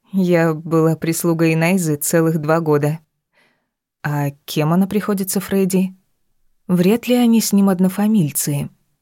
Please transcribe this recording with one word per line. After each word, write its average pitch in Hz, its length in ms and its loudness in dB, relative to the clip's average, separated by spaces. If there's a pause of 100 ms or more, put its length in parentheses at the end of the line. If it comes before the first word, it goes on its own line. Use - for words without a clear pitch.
(120)
"Я 175 420 2
была 160 420 0
прислугой 165 600 0
Найзы 165 420 0
целых 160 420 0
два 156 200 0
года". 147 400 0 (1040)
"А 143 300 -4 (140)
кем 156 280 -2
она 190 140 2
приходится 196 520 -4
Фредди?" 190 560 -2 (720)
"Вряд 180 400 0
ли 247 80 2
они 233 240 4
с - 140 -2
ним 196 160 4
однофамильцы". 185 1000 0 (320)